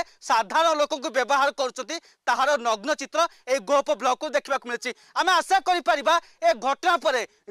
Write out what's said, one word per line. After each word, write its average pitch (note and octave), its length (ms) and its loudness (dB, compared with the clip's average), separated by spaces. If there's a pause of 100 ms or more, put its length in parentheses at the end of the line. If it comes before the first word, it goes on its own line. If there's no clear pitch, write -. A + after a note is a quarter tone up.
(200)
ସାଧାରଣ C4+ 480 0 (100)
ଲୋକଙ୍କୁ D4 320 -2
ବ୍ୟବହାର C4+ 380 0 (100)
କରୁଛନ୍ତି, C4 380 -6 (300)
ତାହାର C4 220 0 (100)
ନଗ୍ନ A3+ 360 -2
ଚିତ୍ର C#4 260 -4 (260)
ଏହି C4 160 0
ଗୋପ C#4 320 0
ବ୍ଲକରୁ B3+ 360 -2
ଦେଖିବାକୁ C#4 380 -2
ମିଳିଛି। A#3+ 220 -6 (260)
ଆମେ E4 160 0
ଆଶା F4+ 280 2
କରିପାରିବା, E4 540 2 (280)
ଏ E4+ 160 4
ଘଟଣା C#4 400 0
ପରେ C4 240 0 (280)